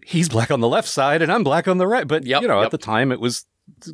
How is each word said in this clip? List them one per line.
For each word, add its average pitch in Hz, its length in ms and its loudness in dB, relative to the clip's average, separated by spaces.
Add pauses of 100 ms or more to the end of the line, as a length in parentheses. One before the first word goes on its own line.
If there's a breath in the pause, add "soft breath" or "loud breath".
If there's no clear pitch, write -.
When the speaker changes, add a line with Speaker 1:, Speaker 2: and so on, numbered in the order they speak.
Speaker 1:
he's 170 260 -2
black 113 200 0
on 135 120 0
the 117 60 2
left 190 220 0
side 143 320 0
and 160 100 0
I'm 220 120 0
black 151 240 0
on 180 100 2
the 180 100 2
right. 196 200 0
But, 156 180 -2
Speaker 2:
Yep, 131 160 0
Speaker 1:
you 240 60 -2
know, 120 100 2
Speaker 2:
yep. 107 80 4
Speaker 1:
at 110 60 -2
the 160 80 -4
time 117 320 0
it 127 80 -4
was, 120 260 -4 (480)